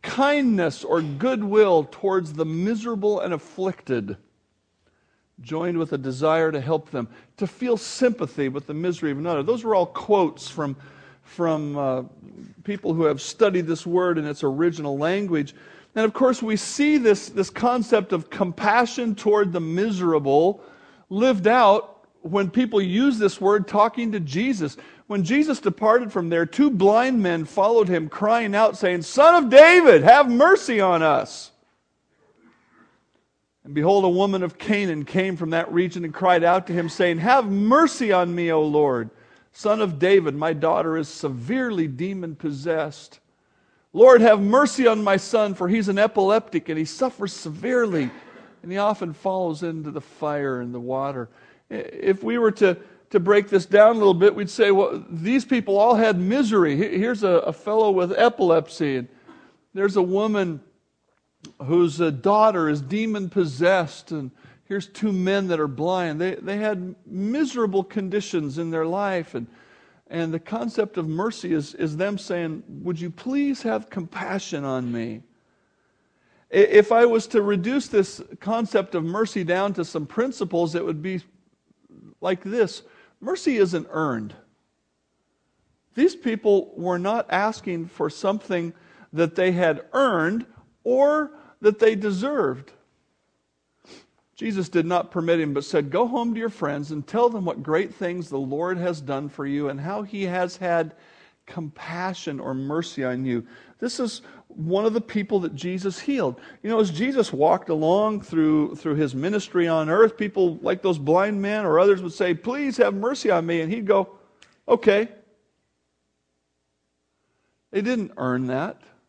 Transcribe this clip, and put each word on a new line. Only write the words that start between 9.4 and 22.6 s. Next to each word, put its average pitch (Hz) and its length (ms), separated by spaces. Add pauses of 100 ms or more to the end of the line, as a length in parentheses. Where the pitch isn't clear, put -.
Those 226 220
are 220 100
all 180 100
quotes - 640
from, 143 280 (440)
from, 151 560
uh, 131 260 (600)
people 196 300
who 165 100
have 147 180
studied 180 460
this 160 180
word 175 320
in 151 80
its 147 160
original 147 560
language. 165 560 (420)
And 220 100
of 214 80
course, 262 280
we 220 140
see 294 420
this, 220 300
this 190 220
concept 233 640
of 165 160
compassion 220 880
toward 208 360
the 175 80
miserable 170 1040 (460)
lived 202 360
out 220 520 (240)
when 185 280
people 220 320